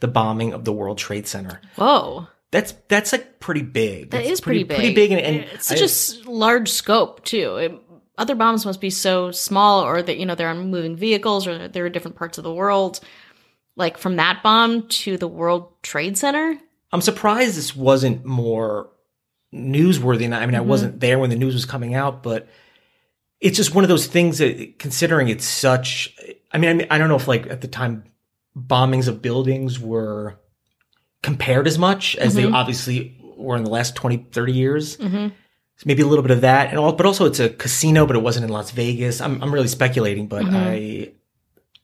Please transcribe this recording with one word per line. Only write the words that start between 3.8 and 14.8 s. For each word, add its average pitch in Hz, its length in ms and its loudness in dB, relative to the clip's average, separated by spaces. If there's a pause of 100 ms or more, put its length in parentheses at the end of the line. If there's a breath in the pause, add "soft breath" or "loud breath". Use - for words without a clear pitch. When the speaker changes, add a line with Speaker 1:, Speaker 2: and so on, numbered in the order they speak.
Speaker 2:
That 247 60 -2
Speaker 1:
That's 240 120 -4
Speaker 2:
is 359 120 -4
Speaker 1:
pretty, 180 240 0
Speaker 2:
pretty 147 160 -4 (100)
Speaker 1:
pretty - 20 0
Speaker 2:
big. 208 160 6
Speaker 1:
big, - 40 0
and, 175 80 0
and 151 320 -2
Speaker 2:
It's - 140 -10
such 151 120 0
Speaker 1:
I - 20 2
Speaker 2:
a 403 40 4
s-, - 400 -2
large 233 440 0
scope, - 540 0
too. 151 320 -4
It, 160 160 -4 (460)
other 226 180 -2
bombs 226 300 2
must 190 160 -8
be 196 80 -4
so 185 420 0
small, 196 540 4
or 160 180 0
that, 170 140 -4
you 180 80 -6
know, 175 100 -4
they're 165 140 -2
on 175 200 -6
moving 165 280 -4
vehicles, 202 500 0
or 175 220 -8
they're 180 180 -4
in 175 60 -8
different 170 240 -10
parts 165 200 -10
of 170 60 -12
the 165 100 -8
world. 190 460 0 (800 soft breath)
Like, 170 200 -2
from 185 200 -2
that 180 260 2
bomb 226 460 2